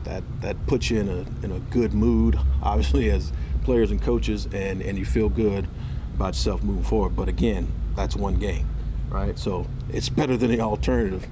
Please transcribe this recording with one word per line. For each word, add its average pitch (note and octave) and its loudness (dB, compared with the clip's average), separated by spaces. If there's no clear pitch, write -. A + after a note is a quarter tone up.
that, F#2 -6
that - -4
puts - 0
you A2+ 2
in G2 0
a, - -6
in - -4
a - -4
good A#2 0
mood, A2+ 4
obviously, G#2+ 2
as G2 2
players A#2 4
and G#2 0
coaches, A2+ 0
and, F#2+ -4
and G2 -2
you F#2+ -2
feel A2 2
good G2+ 0
about F#2+ 0
yourself F#2+ 0
moving G2+ 0
forward. F#2+ 2
But F#2 0
again, F#2+ 0
that's F#2+ -2
one G2 0
game, - 0
right? G2 -2
So F2+ -2
it's - -2
better C3 2
than A#2 2
the A#2 2
alternative A2 0